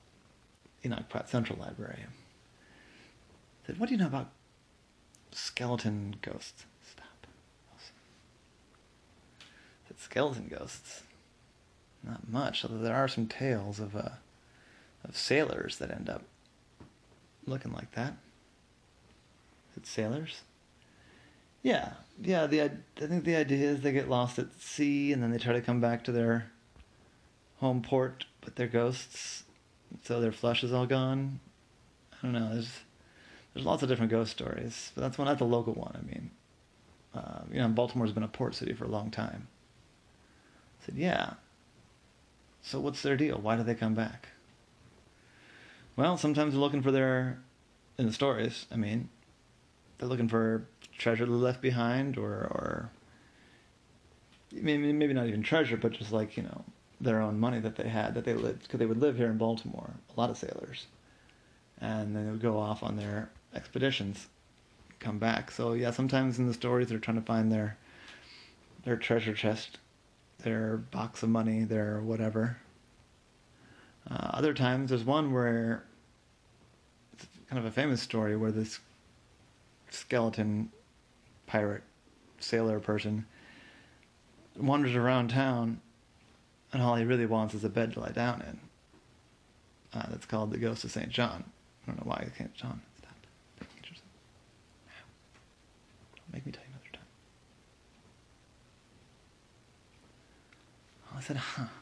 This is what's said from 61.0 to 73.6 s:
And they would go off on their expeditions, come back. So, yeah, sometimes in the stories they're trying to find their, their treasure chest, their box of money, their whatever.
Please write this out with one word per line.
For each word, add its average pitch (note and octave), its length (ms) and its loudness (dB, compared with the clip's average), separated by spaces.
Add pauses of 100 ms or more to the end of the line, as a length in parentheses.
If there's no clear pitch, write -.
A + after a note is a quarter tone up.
And A2 340 -2
they G#2+ 80 -2
would G#2+ 180 -4
go A2 180 2
off G#2+ 240 -2
on A2 140 -2
their G#2 340 -4 (220)
expeditions, B2 760 -2 (720)
come G#2+ 180 -4
back. A2+ 320 0
So, A#2+ 220 -2
yeah, A#2+ 180 0
sometimes C3 480 2
in B2 80 4
the A#2+ 80 2
stories B2 340 2
they're A2+ 120 -2
trying A2+ 160 0
to A2+ 100 -2
find A2 240 4
their, G#2+ 260 0 (1080)
their A#2+ 120 2
treasure A2 380 2
chest, A2 440 0 (600)
their A2 380 0
box A#2 480 -6
of A2+ 40 4
money, A2+ 360 4
their G#2+ 360 0
whatever. A2 580 0 (1500)